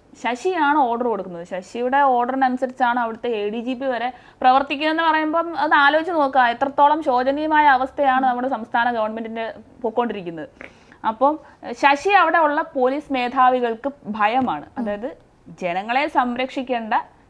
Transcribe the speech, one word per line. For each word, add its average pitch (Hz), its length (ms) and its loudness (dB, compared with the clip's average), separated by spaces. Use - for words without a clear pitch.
ശശിയാണ് 285 540 0
ഓർഡർ 240 300 0
കൊടുക്കുന്നത്. 185 400 -6
ശശിയുടെ 240 500 -4
ഓർഡറിനനുസരിച്ചാണ് 254 1040 0
അവിടുത്തെ 226 280 -4
എ 214 220 -2
ഡി 226 100 -6
ജി 240 140 -6
പി 254 120 -8
വരെ 247 280 -4
പ്രവർത്തിക്കുന്നതെന്ന് 285 600 2
പറയുമ്പം 311 560 0
അത് 302 140 0
ആലോചിച്ച് 311 380 4
നോക്കുക, 277 300 2
എത്രത്തോളം 277 600 2
ശോചനീയമായ 294 640 2
അവസ്ഥയാണ് 262 600 2
നമ്മുടെ 247 240 0
സംസ്ഥാന 240 420 -2
ഗവൺമെന്റിന്റെ 226 600 -6
പൊക്കോണ്ടിരിക്കുന്നത്. 180 680 -4
അപ്പം 269 320 0
ശശി 285 380 0
അവിടെ 349 280 4
ഉള്ള 302 240 2
പോലീസ് 285 520 -2
മേധാവികൾക്ക് 254 800 0
ഭയമാണ്. 214 580 -2
അതായത് 214 400 -8
ജനങ്ങളെ 214 460 -2
സംരക്ഷിക്കേണ്ട 247 840 -2